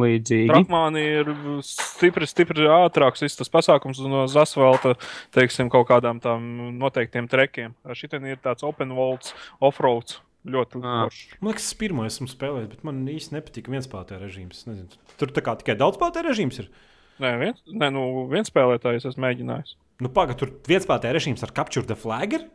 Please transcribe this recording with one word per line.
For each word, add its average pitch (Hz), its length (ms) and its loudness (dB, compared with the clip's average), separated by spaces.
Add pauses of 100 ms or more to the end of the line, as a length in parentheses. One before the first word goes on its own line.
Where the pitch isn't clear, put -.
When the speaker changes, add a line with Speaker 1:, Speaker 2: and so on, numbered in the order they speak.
Speaker 1:
līdzīgi? 113 480 2
Speaker 2:
Trackmania 156 720 4
ir 151 80 -2 (320)
stipri, - 680 0
stipri 160 400 2
ātrāks, 160 560 6
viss - 140 -4
tas 131 100 -8
pasākums 135 560 4
un 135 80 -4
uz 135 240 0
asfalta, 131 560 6 (400)
teiksim, 127 400 2
kaut 123 160 6
kādām 120 320 4
tām 120 560 -6
noteiktiem 123 560 -4
trekiem. 131 400 0 (220)
Šitien 143 340 -10
ir 135 160 -8
tāds 127 180 -4
open 147 300 -8
worlds, 127 400 -4 (300)
offroads, 131 560 2 (260)
ļoti 127 380 -4
Speaker 1:
Ā. 120 240 -2
Speaker 2:
foršs. - 180 -10 (160)
Speaker 3:
Man 214 140 -4
liekas, - 100 -8
es - 160 -8
pirmo 175 240 -4
esmu 120 240 -8
spēlējis, 131 400 -8
bet - 160 -20
man 139 220 -8
īsti 151 260 -10
nepatika 139 400 -12
vienspēlētāja 101 480 -10
režīms. 92 320 -14
Es - 140 -20
nezinu. 95 340 -16 (160)
Tur 135 160 -4
tā 160 80 -2
kā 117 160 -6
tikai 110 240 -4
daudzspēlētāja 330 480 -2
režīms 208 320 -4
ir? 95 80 -14 (520)
Speaker 2:
Nē, 127 200 -2
viens, 143 320 -6
nē, 143 180 -2
nu, 135 140 -4 (240)
vienspēlētājs 127 800 0
esmu 131 160 -8
mēģinājis. 123 520 -6 (240)
Speaker 3:
Nu, 127 120 -6
paga, 147 240 0
tur - 160 -6 (160)
vienspēlētāja 151 480 0
režīms 143 260 -4
ar - 140 -10
Capture - 300 -4
the 107 100 -4
Flag 123 400 -6
ir? - 180 -8